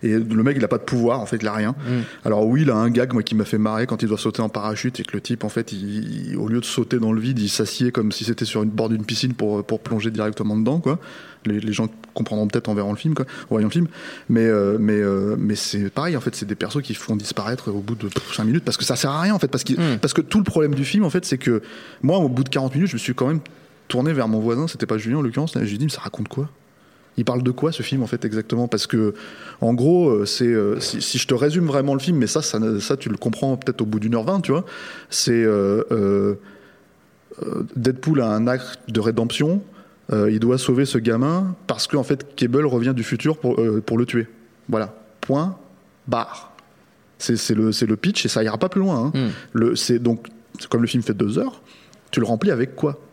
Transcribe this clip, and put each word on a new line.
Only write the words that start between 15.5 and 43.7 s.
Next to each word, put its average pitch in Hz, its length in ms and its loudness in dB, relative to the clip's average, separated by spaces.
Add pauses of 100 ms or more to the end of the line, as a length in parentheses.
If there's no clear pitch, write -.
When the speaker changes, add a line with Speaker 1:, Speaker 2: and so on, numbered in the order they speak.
Speaker 1:
c'est 101 340 -2
pareil, 156 280 -2
en 117 40 -4
fait, - 140 -4
c'est - 120 -8
des 202 80 -4
persos - 260 -4
qui 120 140 -8
font - 200 -4
disparaître 104 540 -4
au 101 120 -4
bout 107 140 -6
de, 104 120 -6
pff, - 260 -6
cinq 110 120 -2
minutes 139 200 2
parce - 120 -2
que - 60 -4
ça 127 120 0
sert 135 160 0
à 156 100 -2
rien, 196 140 4
en 185 40 2
fait, 139 100 2
parce 131 140 -2
que, - 100 0
Speaker 2:
Hmm. 160 280 2
Speaker 1:
parce 147 120 0
que 170 80 2
tout - 180 2
le 202 40 4
problème 151 320 2
du 135 100 0
film, 208 180 2
en 170 60 2
fait, 180 160 0
c'est 135 120 -2
que 117 240 2 (400)
moi, 156 160 4
au 156 120 4
bout 127 140 0
de 131 60 -4
quarante 135 260 -2
minutes, 175 140 2
je 135 60 -6
me 113 40 -2
suis 123 140 -4
quand 127 140 0
même 156 140 0 (460)
tourné 135 260 2
vers 127 140 2
mon 110 120 2
voisin, 117 280 0
c'était - 200 -4
pas 110 100 0
Julien 113 200 0
en 151 40 0
l'occurrence, 139 340 -2
là, 113 80 0
j'ai 101 140 -2
dit, « 131 80 -2
Mais 147 60 0
ça - 100 -10
raconte - 260 -8
quoi ? 143 220 -6 (680)
Il 120 60 0
parle 123 200 0
de 127 80 2
quoi, 147 200 0
ce - 120 -6
film, 135 180 -2
en 113 60 -2
fait, 120 180 -4
exactement ? » 117 420 -2
Parce 113 200 -2
que, 110 260 2 (480)
en 117 140 2
gros, 160 340 4
euh, 104 160 4
c'est, 120 220 0
euh, 110 320 2
si, 113 240 -4
si - 160 -4
je - 80 -2
te 131 80 2
résume 151 320 2
vraiment 139 260 2
le 135 60 0
film, 165 180 0
mais - 100 4
ça, 156 140 0
ça, - 160 -4 (220)
ça, 135 180 -2
tu 123 120 -6
le 104 80 -2
comprends 127 380 0
peut-être - 260 -4
au 110 40 0
bout 107 140 -2
d'une 113 160 0
heure 113 80 0
vingt, 175 180 0
tu 139 100 -2
vois, 170 140 2 (460)
c'est, - 200 0
euh, 107 600 4
euh, 101 420 2 (1120)
euh, - 200 -4 (120)
Deadpool 131 460 2
a 113 100 2
un 110 160 2
acte 127 320 -4 (100)
de 110 100 0
rédemption, 117 640 2 (500)
euh, 107 200 4
il 110 80 2
doit 120 180 4
sauver 131 280 4
ce 131 120 0
gamin 143 580 2 (120)
parce - 200 -2
qu'en 143 160 0
fait, 135 320 -2
Cable 127 300 2
revient 127 300 2
du 117 80 -2
futur 151 340 -2
pour, 123 220 0
euh, 110 260 2